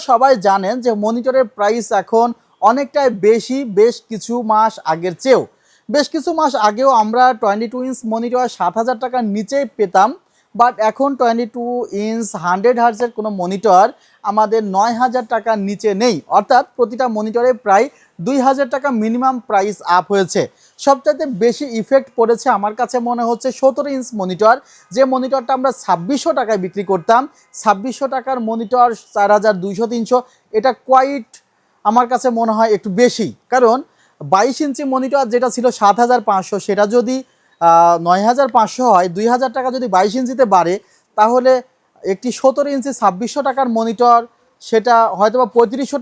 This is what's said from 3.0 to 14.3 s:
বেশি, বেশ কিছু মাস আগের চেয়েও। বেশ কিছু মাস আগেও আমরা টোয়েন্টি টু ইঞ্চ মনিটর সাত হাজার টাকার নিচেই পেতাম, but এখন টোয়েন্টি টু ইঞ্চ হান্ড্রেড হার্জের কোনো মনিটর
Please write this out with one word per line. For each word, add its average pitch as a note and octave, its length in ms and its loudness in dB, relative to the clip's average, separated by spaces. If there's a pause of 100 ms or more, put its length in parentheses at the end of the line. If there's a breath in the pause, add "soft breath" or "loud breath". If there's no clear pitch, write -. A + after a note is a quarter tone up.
বেশি, A#3 320 2 (200)
বেশ A3+ 160 6 (160)
কিছু A3 240 -8 (160)
মাস G#3+ 220 2 (200)
আগের E3 300 -4
চেয়েও। B3 200 4 (520)
বেশ C#4+ 200 2
কিছু D#4+ 240 -4
মাস D4 140 0 (160)
আগেও B3+ 220 0 (120)
আমরা A3+ 220 2 (180)
টোয়েন্টি G#3+ 300 0
টু B3 60 -8 (100)
ইঞ্চ B3+ 100 -8 (140)
মনিটর A#3+ 340 -2 (100)
সাত F3 240 -2
হাজার A#3 240 -2
টাকার B3 180 -4 (140)
নিচেই C4+ 300 -4 (100)
পেতাম, G3+ 340 2 (480)
but A#3+ 160 2 (160)
এখন C4+ 200 -2 (100)
টোয়েন্টি A#3 340 0
টু A#3+ 100 -10 (420)
ইঞ্চ A3+ 200 -4 (180)
হান্ড্রেড G3 380 0
হার্জের A#3 340 0
কোনো G#3+ 140 -6 (100)
মনিটর F#3+ 460 4 (440 soft breath)